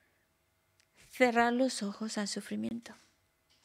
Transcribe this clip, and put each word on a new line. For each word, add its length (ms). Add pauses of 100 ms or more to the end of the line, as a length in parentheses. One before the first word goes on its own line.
(1080)
cerrar 440
los 280
ojos 380
al 80
sufrimiento. 680 (720)